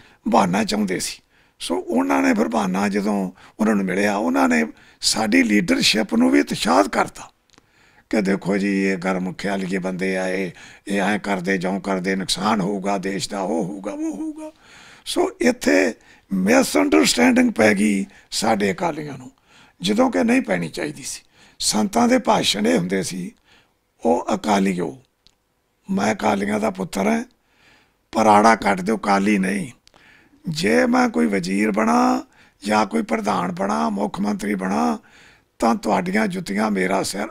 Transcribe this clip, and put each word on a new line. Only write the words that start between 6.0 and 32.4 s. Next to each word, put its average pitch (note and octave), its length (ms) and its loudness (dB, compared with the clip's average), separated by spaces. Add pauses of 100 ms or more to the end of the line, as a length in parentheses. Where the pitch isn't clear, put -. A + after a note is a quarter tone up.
ਨੂੰ B3+ 160 4
ਵੀ C#4+ 100 4
ਉਤਸ਼ਾਹਤ B3+ 480 2
ਕਰਤਾ - 420 -4 (800)
ਕਿ A2 100 0
ਦੇਖੋ E3 360 0
ਜੀ G3+ 260 0
ਇਹ - 140 0
ਗਰਮੁਖਿਆਲੀਏ - 800 -4
ਬੰਦੇ F#3 400 -4
ਆ, F#2 100 -2
ਇਹ, F#3 220 -4 (380)
ਇਹ G2+ 140 -2
ਐਂ G3+ 160 -2
ਕਰਦੇ, F#3+ 400 -2
ਜਿਉਂ F#3 220 -4
ਕਰਦੇ, F#2+ 360 -2
ਨੁਕਸਾਨ - 440 -2
ਹੋਊਗਾ G2 380 -2
ਦੇਸ਼ F#2+ 320 -6
ਦਾ, G2+ 100 -6
ਉਹ - 240 -2
ਹੋਊਗਾ, F#3+ 280 -8
ਉਹ D4+ 240 -8
ਹੋਊਗਾ। D#4 360 -12 (520)
ਸੋ - 260 -2 (100)
ਇੱਥੇ B3 540 2 (380)
ਮਿਸਅੰਡਰਸਟੈਂਡਿੰਗ B3 1200 4
ਪੈ G#3+ 220 4
ਗਈ G3+ 320 0 (240)
ਸਾਡੇ G3 420 0
ਅਕਾਲੀਆਂ D3+ 460 -6
ਨੂੰ। B3+ 120 -20 (520)
ਜਦੋਂ G#3+ 280 2
ਕਿ C4 140 0
ਨਹੀਂ B3 180 2
ਪੈਣੀ F3 260 -2
ਚਾਹੀਦੀ D3 340 -8
ਸੀ। - 180 -12 (380)
ਸੰਤਾਂ G#3+ 500 2
ਦੇ B3+ 100 4
ਭਾਸ਼ਣ G#3+ 480 0
ਇਹ B3 120 2
ਹੁੰਦੇ F#3 240 -2
ਸੀ, F3+ 300 -8 (720)
"ਉਹ A#3+ 300 0
ਅਕਾਲੀਓ, F#3+ 680 -2 (880)
ਮੈਂ G3+ 240 0
ਅਕਾਲੀਆਂ G#3 460 -2
ਦਾ A3 100 -2
ਪੁੱਤਰ F#3+ 360 -4
ਹਾਂ, A3+ 180 0 (880)
ਪਰ A3 140 2
ਆੜਾ G#3+ 280 8
ਕੱਟ G3+ 260 -2
ਦਿਓ, G#3 160 -2
ਕਾਲੀ G3 420 2
ਨਹੀਂ। F#3+ 320 -2 (800)
ਜੇ G#3 380 2
ਮੈਂ B3 220 2
ਕੋਈ A#3+ 180 0
ਵਜ਼ੀਰ G3 440 0
ਬਣਾ A#3+ 540 2 (400)